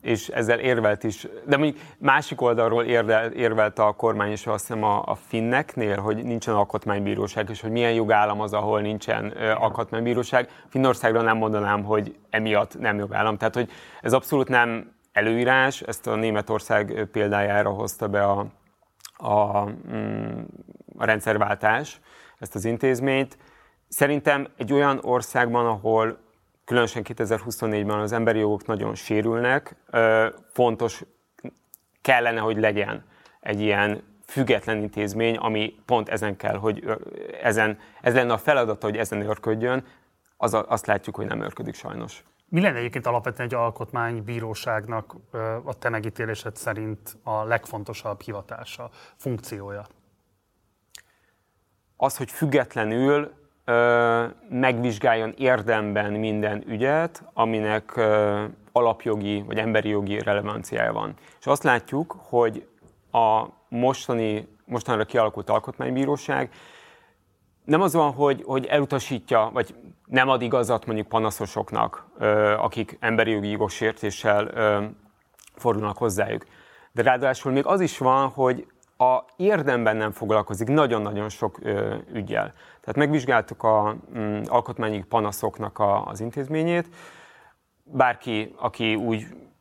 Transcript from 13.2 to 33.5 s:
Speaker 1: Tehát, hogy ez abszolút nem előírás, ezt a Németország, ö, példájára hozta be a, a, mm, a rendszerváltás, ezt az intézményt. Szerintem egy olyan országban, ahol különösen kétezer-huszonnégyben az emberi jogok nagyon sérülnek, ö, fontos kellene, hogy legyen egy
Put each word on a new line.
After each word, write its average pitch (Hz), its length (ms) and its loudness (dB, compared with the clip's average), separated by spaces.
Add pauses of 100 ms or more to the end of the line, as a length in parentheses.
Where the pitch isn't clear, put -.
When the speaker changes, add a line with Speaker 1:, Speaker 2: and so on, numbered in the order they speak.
Speaker 1:
Tehát, 110 160 0
hogy 123 180 -2 (300)
ez 117 120 2
abszolút 131 340 2
nem 120 440 2 (200)
előírás, 120 680 2
ezt - 260 -8
a 113 80 0
Németország, 107 720 0
ö, 107 160 -4
példájára 101 640 0
hozta 104 380 -6
be 101 160 2
a, 101 220 0 (720)
a, 104 480 2
mm, 110 760 -6 (560)
a 120 80 -2
rendszerváltás, 107 960 0 (400)
ezt - 160 -12
az 123 100 -4
intézményt. 131 720 0 (500)
Szerintem 143 600 0 (100)
egy 131 160 -2
olyan 139 280 4
országban, 120 640 0
ahol 110 560 0 (440)
különösen 117 380 0
kétezer-huszonnégyben 107 960 -2
az 104 120 -4
emberi 113 280 2
jogok 104 260 0
nagyon 110 300 -4
sérülnek, 117 800 0 (140)
ö, 113 380 4 (240)
fontos 117 520 0 (1000)
kellene, 120 380 2
hogy 107 180 0
legyen 107 460 0 (360)
egy 104 200 -4